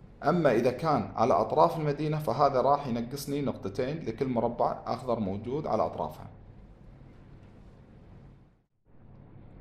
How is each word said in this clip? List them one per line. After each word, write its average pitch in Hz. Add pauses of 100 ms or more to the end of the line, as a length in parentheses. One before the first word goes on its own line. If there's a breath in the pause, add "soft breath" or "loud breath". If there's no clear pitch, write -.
(240)
أما 156
إذا 117
كان 127
على 117
أطراف 156
المدينة 151
فهذا 135
راح 143
ينقصني 131
نقطتين 127
لكل 113
مربع 120
أخضر 120
موجود 107
على 104
أطرافها. - (3250)